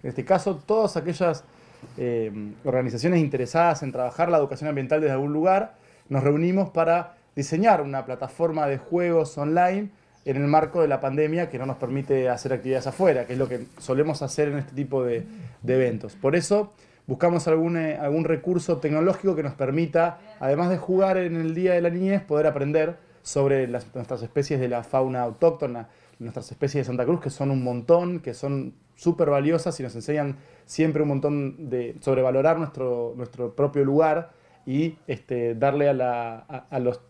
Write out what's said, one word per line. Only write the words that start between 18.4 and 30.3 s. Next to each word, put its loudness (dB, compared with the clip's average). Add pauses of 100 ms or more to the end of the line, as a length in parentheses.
tecnológico 0
que -2
nos -6
permita, 0 (220)
además 2
de 0
jugar 2
en -2
el -2
Día 2
de 4
la 2
Niñez, 0
poder 2
aprender 0 (260)
sobre 2
las, -8
nuestras -8
especies -2
de 0
la -2
fauna 0
autóctona, 0 (280)
nuestras -12
especies -2
de -
Santa -2
Cruz, 0
que -6
son -2
un 0
montón, 2
que -8
son -6 (220)
súper 2
valiosas 0
y -6
nos -10
enseñan -4 (260)